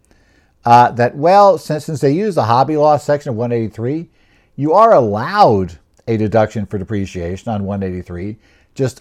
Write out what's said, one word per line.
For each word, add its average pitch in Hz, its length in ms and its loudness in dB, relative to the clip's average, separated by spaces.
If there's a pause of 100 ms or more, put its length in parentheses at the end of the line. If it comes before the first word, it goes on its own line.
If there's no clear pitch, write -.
(680)
uh, 120 260 6
that, 120 220 -2
well, 180 440 4
since, - 260 -8
since 160 160 -8
they 139 120 2
used 185 260 -2
the 123 60 0
hobby 131 340 2
law 151 180 2
section 147 320 -4
of 120 80 -6
one 120 160 -4
eighty-three, 120 560 -6 (480)
you 147 160 -2
are 214 220 6
allowed 117 840 2 (300)
a 117 80 -2
deduction 107 480 0
for 101 140 -8
depreciation 92 720 -8
on 101 140 -6
one 98 160 -6
eighty-three, 90 560 -10 (360)
just 131 260 -4